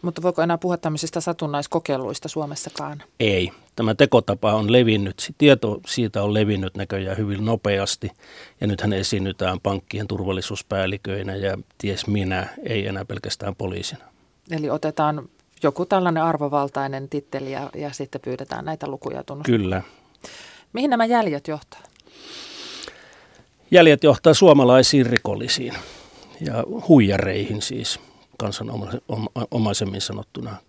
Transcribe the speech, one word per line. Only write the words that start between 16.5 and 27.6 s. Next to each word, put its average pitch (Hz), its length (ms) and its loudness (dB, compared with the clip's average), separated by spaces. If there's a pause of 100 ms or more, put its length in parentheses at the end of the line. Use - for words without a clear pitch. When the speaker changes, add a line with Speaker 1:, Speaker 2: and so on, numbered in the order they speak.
Speaker 1:
titteli 139 420 -8
ja, 135 240 -8
ja 147 160 -10
sitten 135 300 -12
pyydetään 127 440 -10
näitä 156 220 -8
lukuja 135 360 -10
tunnustamaan. 139 380 0
Speaker 2:
Kyllä. 92 200 -2 (920)
Speaker 1:
Mihin 262 160 -2
nämä 226 160 2
jäljet 214 420 0
johtaa? - 340 -12 (1900)
Speaker 2:
Jäljet 160 320 10
johtaa 156 300 6
suomalaisiin 131 720 8
rikollisiin 117 680 -4 (680)
ja 143 220 -4 (240)
huijareihin 104 720 4